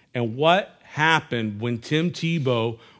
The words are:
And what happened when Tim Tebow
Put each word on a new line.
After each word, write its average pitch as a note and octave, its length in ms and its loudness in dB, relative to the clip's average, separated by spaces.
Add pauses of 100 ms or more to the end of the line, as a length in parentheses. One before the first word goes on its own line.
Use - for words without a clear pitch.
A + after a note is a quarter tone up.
(140)
And A#2+ 240 -4
what E3+ 460 0
happened B2 760 0
when A#2+ 200 -4
Tim D#3 320 -2
Tebow B2+ 680 -2 (200)